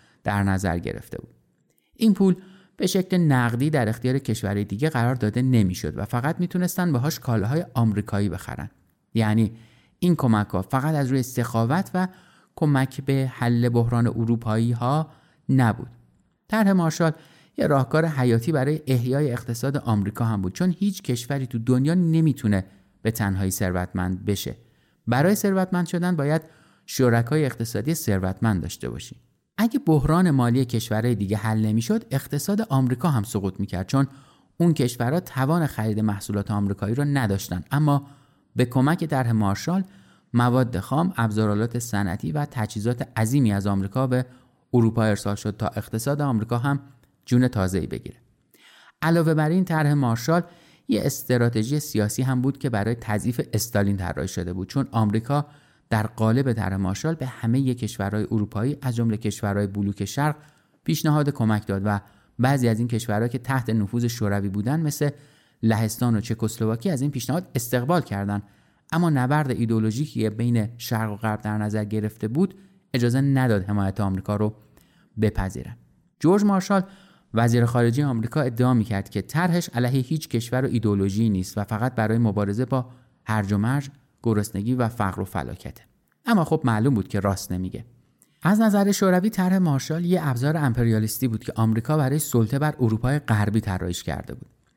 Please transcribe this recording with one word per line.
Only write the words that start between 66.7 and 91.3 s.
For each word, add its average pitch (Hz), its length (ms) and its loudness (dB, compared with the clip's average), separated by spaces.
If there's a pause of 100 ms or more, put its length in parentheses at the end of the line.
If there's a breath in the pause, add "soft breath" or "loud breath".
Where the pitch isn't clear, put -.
از 131 120 -2
این 143 80 -2
پیشنهاد 143 440 -4
استقبال 131 460 0
کردند. 101 420 -4 (500 soft breath)
اما 170 180 2
نبرد 139 400 0
ایدئولوژیکی 113 800 0
بین 117 380 0 (100)
شرق 110 340 -4
و 101 40 -10
غرب 107 260 -4
در 107 160 -2
نظر 107 260 -2
گرفته 107 440 -4
بود، 175 260 0 (400 loud breath)
اجازه 120 260 2
نداد 131 440 2
حمایت 101 360 -2
آمریکا 98 360 -2
رو 107 180 0 (640 soft breath)
بپذیرن. 95 560 -2 (440)
جورج 196 240 4
مارشال، 196 380 2 (520 loud breath)
وزیر 117 300 4
خارجه 120 420 2
آمریکا، 117 340 -2
ادعا 123 340 2
می‌کرد 101 340 0
که 98 140 -4
طرحش 170 460 0
علیه 123 320 0
هیچ 151 280 -4
کشور 123 360 -2
و 131 40 0
ایدئولوژی 104 600 2
نیست 92 300 -2
و 101 60 -2
فقط 117 300 -2
برای 110 240 0
مبارزه 104 460 0
با 127 220 -2 (380 loud breath)
هرج 104 280 0
و 104 60 2
مرج، 135 320 -2 (320)
گرسنگی 104 520 0
و 123 140 0
فقر 98 320 -4
و 98 40 -2
فلاکته. - 580 -10 (440)
اما 214 180 4
خب، 156 200 0
معلوم 117 300 2
بود 98 140 0
که 104 120 -4
راست 95 320 -2
نمیگه. 92 320 -6 (580 soft breath)
از 208 180 4
نظر 202 320 4
شوروی، 190 380 2
طرح 185 280 2
مارشال 160 460 0
یه 180 180 2
ابزار 143 340 0
امپریالیستی 117 720 0
بود 110 160 -4